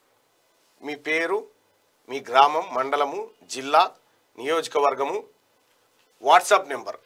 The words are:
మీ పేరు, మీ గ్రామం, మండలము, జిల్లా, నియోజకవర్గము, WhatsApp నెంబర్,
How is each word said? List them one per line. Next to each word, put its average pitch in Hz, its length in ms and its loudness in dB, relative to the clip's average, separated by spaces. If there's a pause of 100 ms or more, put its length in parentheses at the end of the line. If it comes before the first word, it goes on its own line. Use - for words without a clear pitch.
(800)
మీ 147 140 -12
పేరు, 165 520 -4 (600)
మీ 131 100 -8 (100)
గ్రామం, 147 420 4
మండలము, 143 580 -4 (140)
జిల్లా, 147 480 0 (460)
నియోజకవర్గము, 143 840 -2 (1040)
WhatsApp 180 400 4
నెంబర్, 113 380 -10